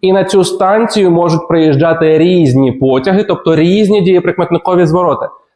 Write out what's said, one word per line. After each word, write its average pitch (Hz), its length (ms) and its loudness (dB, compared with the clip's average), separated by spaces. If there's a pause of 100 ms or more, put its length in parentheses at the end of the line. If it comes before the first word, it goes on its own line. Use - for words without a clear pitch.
І 185 120 0
на 190 120 2
цю 190 200 0
станцію 196 640 0
можуть 170 380 0
приїжджати 160 680 0
різні 147 540 2
потяги, 135 520 0
тобто 170 320 -2
різні 196 440 2
дієприкметникові 175 880 0
звороти. 156 420 -2 (280)